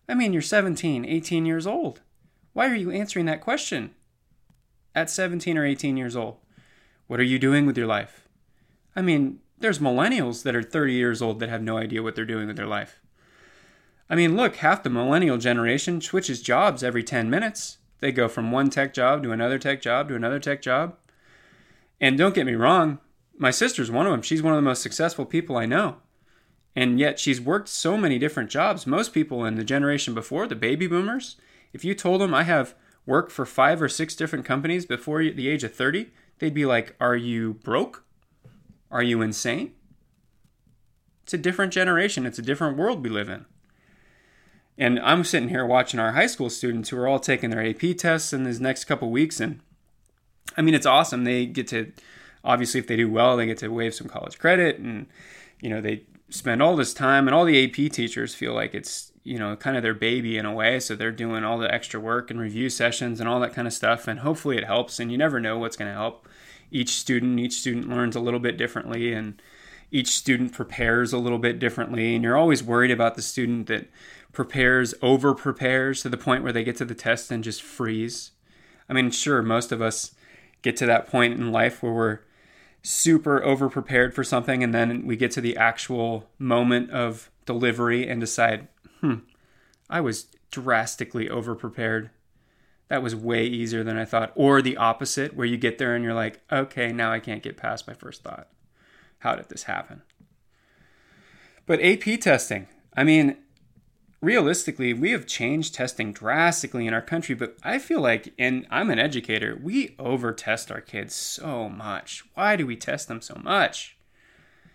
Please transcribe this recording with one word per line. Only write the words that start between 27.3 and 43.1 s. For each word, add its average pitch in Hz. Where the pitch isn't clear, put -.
worked 156
so 170
many 170
different 131
jobs. 175
Most 180
people 135
in 110
the 110
generation 139
before, 139
the 165
baby 127
boomers, 190
if -
you 190
told 190
them, 190
"I 147
have 156
worked 156
for 139
five 151
or 143
six 160
different 151
companies 165
before 151
the 131
age 143
of 107
thirty," 156
they'd 156
be 147
like, 120
"Are 123
you 113
broke? 120
Are 123
you 120
insane?" 117
It's -
a 180
different 180
generation. 185
It's 120
a 120
different 139
world 185
we 117